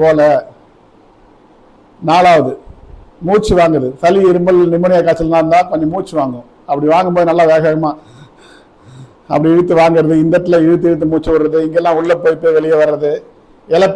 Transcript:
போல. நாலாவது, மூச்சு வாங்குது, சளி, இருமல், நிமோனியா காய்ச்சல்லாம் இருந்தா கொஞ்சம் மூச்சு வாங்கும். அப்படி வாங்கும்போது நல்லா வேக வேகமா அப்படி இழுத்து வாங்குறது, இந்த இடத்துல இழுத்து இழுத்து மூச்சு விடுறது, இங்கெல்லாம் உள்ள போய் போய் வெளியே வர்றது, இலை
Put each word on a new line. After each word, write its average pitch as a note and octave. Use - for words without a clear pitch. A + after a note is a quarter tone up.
போல. D#3
நாலாவது, E3+
மூச்சு G#3
வாங்குது, D#3
சளி, F#3
இருமல், F3
நிமோனியா F3+
காய்ச்சல்லாம் E3
இருந்தா E3
கொஞ்சம் D#3+
மூச்சு F#3
வாங்கும். B2
அப்படி D3
வாங்கும்போது F3
நல்லா E3
வேக D#3+
வேகமா D#3
அப்படி D3+
இழுத்து F3
வாங்குறது, E3
இந்த E3
இடத்துல F3
இழுத்து E3+
இழுத்து D#3+
மூச்சு D#3+
விடுறது, D3+
இங்கெல்லாம் E3
உள்ள E3+
போய் D#3+
போய் E3
வெளியே D#3
வர்றது, D3
இலை F#3+